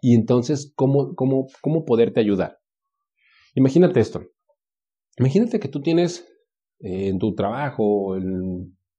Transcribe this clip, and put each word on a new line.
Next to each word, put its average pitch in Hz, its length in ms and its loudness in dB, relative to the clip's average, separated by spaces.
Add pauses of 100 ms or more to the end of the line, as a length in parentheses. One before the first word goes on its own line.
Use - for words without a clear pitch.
Y 120 120 4
entonces, 123 600 0
¿cómo, 135 400 0
cómo, 135 320 -2 (140)
cómo 160 220 -2
poderte 117 360 2
ayudar? 101 400 -2 (960)
Imagínate 135 440 4
esto. - 220 -2 (960)
Imagínate 160 420 0
que - 80 -6
tú 143 140 -8
tienes, 170 460 0 (520)
eh, 95 280 -6
en 95 100 -2
tu 98 160 -2
trabajo, 104 800 -2
en, 92 640 -8 (220)